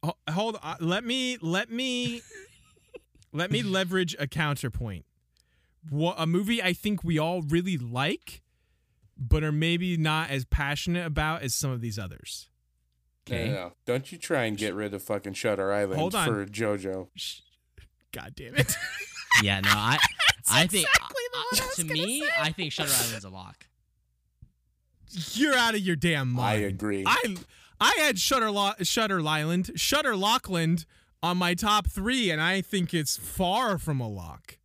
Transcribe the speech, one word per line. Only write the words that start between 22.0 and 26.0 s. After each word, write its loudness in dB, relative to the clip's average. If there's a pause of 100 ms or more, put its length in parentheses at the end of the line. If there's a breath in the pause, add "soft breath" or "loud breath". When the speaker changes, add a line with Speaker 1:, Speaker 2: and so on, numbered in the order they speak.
Speaker 1:
say. -2 (100)
Speaker 2:
I 0
think -6
Shutter -2
Island's 0
a -16
lock. -18 (1700)
Speaker 1:
You're 4
out 4
of 2
your 0
damn 2